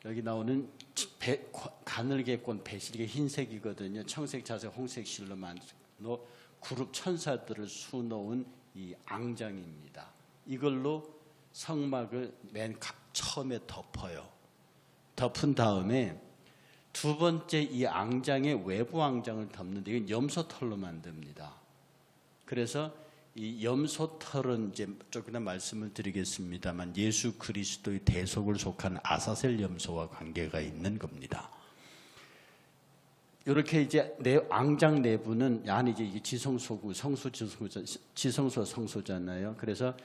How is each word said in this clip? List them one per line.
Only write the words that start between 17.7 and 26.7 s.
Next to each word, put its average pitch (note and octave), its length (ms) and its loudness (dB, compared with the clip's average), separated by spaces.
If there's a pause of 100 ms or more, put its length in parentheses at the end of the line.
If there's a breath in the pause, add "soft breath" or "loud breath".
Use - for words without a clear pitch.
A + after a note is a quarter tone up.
앙장의 B2+ 800 2
외부 A#2+ 380 2
앙장을 A2 460 0
덮는데 F#2+ 420 -6
이건 A2 180 0
염소털로 B2 680 0
만듭니다. D#2 760 -10 (920)
그래서 C3 480 0 (440 loud breath)
이 A2 260 -6
염소털은 C3 1080 2
이제 G2+ 160 -4 (240)
조금 A2+ 180 -8
이따 A#2 100 -4
말씀을 G2+ 540 -4
드리겠습니다만 F2+ 1040 -2